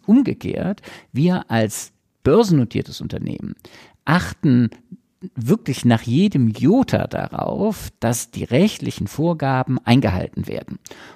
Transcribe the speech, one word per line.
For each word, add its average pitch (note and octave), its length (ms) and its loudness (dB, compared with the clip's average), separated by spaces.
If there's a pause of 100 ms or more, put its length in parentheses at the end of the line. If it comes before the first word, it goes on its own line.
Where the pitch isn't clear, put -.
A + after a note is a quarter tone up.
umgekehrt, - 720 0 (320)
wir F3 380 0
als A2+ 400 -2 (320)
börsennotiertes D3+ 800 2
Unternehmen - 540 -8 (500)
achten B2 640 2 (680)
wirklich B2+ 500 -2
nach A#2 160 4
jedem C3+ 480 2
Jota C3+ 560 2
darauf, - 840 -4 (100)
dass A#2+ 320 -4
die - 140 -8
rechtlichen C3+ 640 0
Vorgaben C3+ 760 -2
eingehalten G2+ 640 2
werden. - 320 -10 (380)